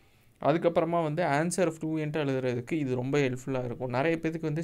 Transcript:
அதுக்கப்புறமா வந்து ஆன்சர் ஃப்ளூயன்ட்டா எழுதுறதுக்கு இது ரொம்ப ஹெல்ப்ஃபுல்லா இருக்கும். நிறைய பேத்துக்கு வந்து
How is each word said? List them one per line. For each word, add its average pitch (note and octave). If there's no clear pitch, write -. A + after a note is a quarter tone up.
அதுக்கப்புறமா E3+
வந்து D#3
ஆன்சர் E3
ஃப்ளூயன்ட்டா D#3
எழுதுறதுக்கு C3
இது C#3
ரொம்ப C3
ஹெல்ப்ஃபுல்லா B2+
இருக்கும். B2
நிறைய D3+
பேத்துக்கு D#3+
வந்து D#3